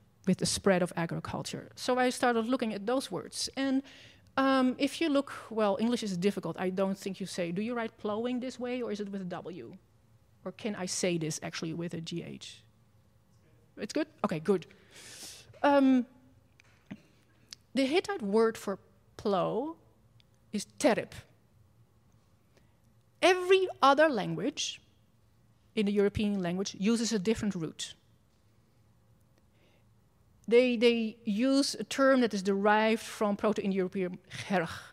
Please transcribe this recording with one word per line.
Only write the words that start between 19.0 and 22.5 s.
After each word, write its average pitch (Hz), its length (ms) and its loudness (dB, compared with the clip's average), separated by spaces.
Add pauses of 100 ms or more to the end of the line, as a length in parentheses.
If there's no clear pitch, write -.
plow 196 580 -2 (760)
is 214 140 -6 (120)
terip. 202 340 2 (2000)